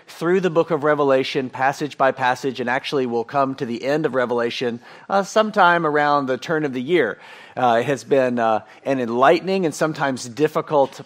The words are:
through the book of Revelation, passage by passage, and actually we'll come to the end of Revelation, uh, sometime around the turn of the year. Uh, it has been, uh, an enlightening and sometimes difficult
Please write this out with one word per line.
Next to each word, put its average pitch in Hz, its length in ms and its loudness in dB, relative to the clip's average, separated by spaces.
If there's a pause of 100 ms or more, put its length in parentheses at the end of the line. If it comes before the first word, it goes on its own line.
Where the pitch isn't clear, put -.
through 175 320 0
the 180 100 0
book 165 220 0
of 147 100 -2
Revelation, 139 680 2
passage 135 480 -4
by 135 140 2
passage, 127 480 -2
and 120 100 -4
actually 131 380 -2
we'll 117 160 -2
come 135 320 -2
to 135 120 -8
the 117 180 -8
end 151 200 0
of 131 120 -4
Revelation, 120 640 -2 (280)
uh, 196 140 2
sometime 185 640 2
around 147 400 2
the 127 120 -2
turn 156 260 -4
of 139 80 -4
the 127 100 -6
year. 131 380 0 (360)
Uh, 123 220 4
it 120 80 0
has 135 160 -2
been, 127 380 2
uh, 110 240 0 (200)
an 135 140 -2
enlightening 160 680 2
and 151 80 -2
sometimes 143 560 -4
difficult 147 760 0